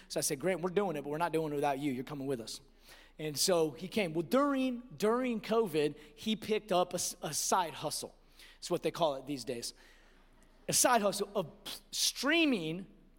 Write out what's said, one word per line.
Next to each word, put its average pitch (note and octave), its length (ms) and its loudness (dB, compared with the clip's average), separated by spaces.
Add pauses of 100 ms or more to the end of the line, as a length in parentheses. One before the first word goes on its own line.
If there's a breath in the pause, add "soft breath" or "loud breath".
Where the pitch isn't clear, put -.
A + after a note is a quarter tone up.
So - 120 -6
I - 20 0
said, C#3+ 180 -2
"Grant, E3+ 220 -2
we're F#3 80 -2
doing F3+ 260 0
it, C#3+ 80 -6
but C#3+ 60 -8
we're D3 80 -4
not E3 160 0
doing D#3 180 0
it D3 40 -2
without C#3+ 240 2
you. C#3+ 120 0
You're B2+ 120 -4
coming C3+ 240 -8
with C3+ 120 -2
us." - 220 -12 (560 soft breath)
And D3+ 200 -6
so E3 400 4
he F#3 100 -10
came. F3 260 0
Well, E3+ 100 0
during, C4 580 2 (160)
during A#3 420 2
covid, D#3 560 2 (200 loud breath)
he A3 200 -2
picked G#3 360 -4
up F3+ 220 4
a - 20 -2
s-, - 260 -4
a D#3+ 120 -6
side F3 400 0
hustle. - 400 -6 (460 soft breath)
It's - 100 -10
what F3 140 0
they D#3+ 80 0
call D3+ 240 2
it C3+ 100 -10
these C3+ 200 -6
days. A#2+ 280 -6 (960 soft breath)
A D#3+ 60 -2
side B3 280 6
hustle G3+ 320 0
of F#3 140 -2 (160)
p-, - 80 -10 (200)
streaming A#3 960 0 (340)